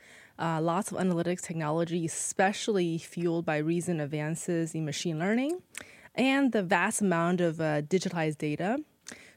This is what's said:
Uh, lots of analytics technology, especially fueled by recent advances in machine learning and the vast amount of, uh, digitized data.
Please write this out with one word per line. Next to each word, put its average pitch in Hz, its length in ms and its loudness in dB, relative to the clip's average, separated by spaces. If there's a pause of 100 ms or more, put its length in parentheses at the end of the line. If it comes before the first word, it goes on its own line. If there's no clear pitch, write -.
(400)
Uh, 165 200 0
lots 165 320 0
of 185 60 -8
analytics 180 460 0
technology, 165 600 -2
especially 185 920 0
fueled 165 480 -2
by 156 120 0
recent 165 440 0
advances 156 720 -2
in 160 120 -2
machine 156 340 -4
learning 254 420 0 (540)
and 269 360 4
the 220 120 2
vast 180 360 2
amount 175 400 4
of, 165 220 2
uh, 151 220 2
digitized 170 560 0
data. 165 400 -2 (580)